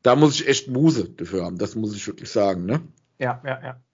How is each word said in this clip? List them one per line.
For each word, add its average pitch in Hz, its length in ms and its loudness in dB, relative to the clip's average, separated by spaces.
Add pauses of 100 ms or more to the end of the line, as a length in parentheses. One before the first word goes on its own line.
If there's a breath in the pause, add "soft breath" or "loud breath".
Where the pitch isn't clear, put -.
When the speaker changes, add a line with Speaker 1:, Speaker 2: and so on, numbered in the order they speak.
Speaker 1:
da 123 140 6
muss 147 180 6
ich 160 140 -4
echt 135 200 0
Muse 127 420 2
dafür 87 340 -6
haben. 90 140 -8
Das 101 160 -4
muss 107 200 -6
ich 101 120 -12
wirklich 104 240 -12
sagen, 98 340 0
ne? 120 160 -2 (380)
Speaker 2:
Ja, 127 260 -4
ja, 131 180 -6
ja. 127 180 -14 (140)